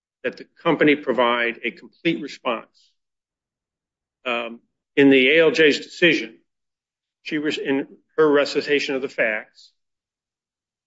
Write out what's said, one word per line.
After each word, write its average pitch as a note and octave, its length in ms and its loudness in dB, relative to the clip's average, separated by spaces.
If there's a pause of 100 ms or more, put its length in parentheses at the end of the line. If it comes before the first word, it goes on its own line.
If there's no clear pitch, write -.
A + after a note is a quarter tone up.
(240)
that B2 140 -8
the - 80 -20 (160)
company D3+ 340 2
provide A#2+ 680 -2
a A#2 80 -6
complete E3 500 -8
response. - 680 -12 (1300)
Um, A#2 360 -8 (360)
in C#3 140 6
the C3+ 220 6
A E3 80 4
L D#3+ 100 6
J's D3 300 2
decision, - 580 -2 (880)
she D#3 160 -8
was, D3+ 180 -6
in C#3 300 -6 (300)
her D#3 120 4
recitation C#3+ 640 -2
of C3 80 -6
the B2+ 80 -8
facts, A2+ 600 -6 (1160)